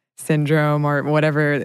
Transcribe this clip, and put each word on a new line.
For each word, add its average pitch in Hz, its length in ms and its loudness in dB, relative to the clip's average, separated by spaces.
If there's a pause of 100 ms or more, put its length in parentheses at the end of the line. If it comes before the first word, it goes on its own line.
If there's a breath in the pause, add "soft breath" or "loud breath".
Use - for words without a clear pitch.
(160)
syndrome 147 680 0
or 143 180 0
whatever 147 640 0